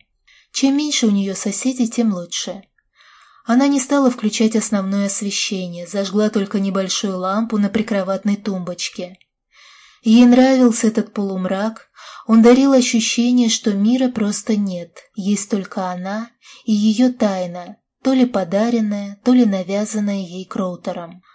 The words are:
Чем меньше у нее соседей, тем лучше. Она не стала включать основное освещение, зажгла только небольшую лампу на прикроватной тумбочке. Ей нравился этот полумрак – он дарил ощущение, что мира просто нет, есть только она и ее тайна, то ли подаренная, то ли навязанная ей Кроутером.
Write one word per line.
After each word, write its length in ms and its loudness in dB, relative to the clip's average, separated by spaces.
Чем 240 0
меньше 320 0
у 40 2
нее 240 0
соседей, 520 -4
тем 260 0
лучше. 500 -10
Она 220 2
не 120 2
стала 320 2
включать 460 0
основное 480 -2
освещение, 800 -6
зажгла 420 0
только 300 -2
небольшую 580 -2
лампу 400 -2
на 120 2
прикроватной 680 -2
тумбочке. 840 -8
Ей 220 8
нравился 600 6
этот 260 -2
полумрак – 760 -4
он 160 6
дарил 320 8
ощущение, 760 2
что 240 0
мира 360 2
просто 460 -2
нет, 440 -6
есть 340 -2
только 420 -6
она 380 -10
и 60 -2
ее 400 2
тайна, 680 -4
то 100 0
ли 120 4
подаренная, 1000 -2
то 100 4
ли 120 6
навязанная 760 -2
ей 240 -10
Кроутером. 760 -8